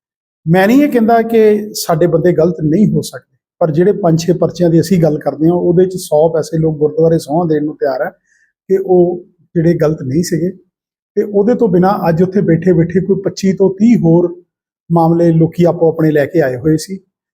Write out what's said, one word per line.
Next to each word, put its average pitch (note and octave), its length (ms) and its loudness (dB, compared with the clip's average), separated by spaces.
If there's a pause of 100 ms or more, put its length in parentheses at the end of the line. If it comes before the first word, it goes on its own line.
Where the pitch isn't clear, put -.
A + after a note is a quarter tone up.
(460)
ਮੈਂ F#3 220 2
ਨਹੀਂ C4+ 160 4
ਇਹ D4 80 0
ਕਹਿੰਦਾ A3+ 320 2
ਕਿ A3 520 0
ਸਾਡੇ E3+ 320 -2
ਬੰਦੇ E3 260 2
ਗਲਤ E3 300 0
ਨਹੀਂ E3 240 2
ਹੋ C#3+ 140 -2
ਸਕਦੇ, - 360 -14 (240)
ਪਰ E3 100 0
ਜਿਹੜੇ F3+ 200 2 (100)
ਪੰਜ E3 200 0
ਛੇ E3+ 140 0
ਪਰਚਿਆਂ E3+ 340 -2
ਦੀ E3 100 4
ਅਸੀਂ E3 240 0
ਗੱਲ D3+ 160 0
ਕਰਦੇ C#3+ 280 -2
ਹਾਂ, F3 80 2
ਉਹਦੇ F3 300 2
'ਚ F#3 140 -6
ਸੌ D#3 340 0
ਪੈਸੇ D#3+ 260 -4
ਲੋਕ D#3+ 180 -2
ਗੁਰਦੁਆਰੇ D#3+ 420 0
ਸਹੁੰ D#3+ 280 -4
ਦੇਣ D3+ 180 -2
ਨੂੰ D3+ 120 -8
ਤਿਆਰ C#3 280 -4
ਹੈ F#3 40 -10
ਕਿ - 680 -8
ਉਹ F3+ 440 0 (320)
ਜਿਹੜੇ E3 180 2 (100)
ਗਲਤ D#3 200 -2
ਨਹੀਂ C3+ 200 -2
ਸੀਗੇ। F3 280 -4 (680)
ਤੇ G#3 60 2
ਉਹਦੇ G#3 320 0
ਤੋਂ A#3+ 140 0
ਬਿਨਾਂ F3+ 240 2 (160)
ਅੱਜ E3+ 140 2
ਉੱਥੇ F#3+ 180 -2
ਬੈਠੇ E3+ 320 0
ਬੈਠੇ E3 320 0
ਕੋਈ G3 180 -2
ਪੱਚੀ F#3+ 300 -2
ਤੋਂ F#3+ 220 0
ਤੀਹ A3 240 2
ਹੋਰ E3+ 340 2 (560)
ਮਾਮਲੇ E3+ 440 2
ਲੋਕੀ E3 320 0
ਆਪੋ E3 260 0
ਆਪਣੇ D#3+ 200 0
ਲੈ D3 140 2
ਕੇ D#3 160 -2
ਆਏ C3 160 -2
ਹੋਏ D#3 220 0
ਸੀ। F#3+ 200 -12 (340)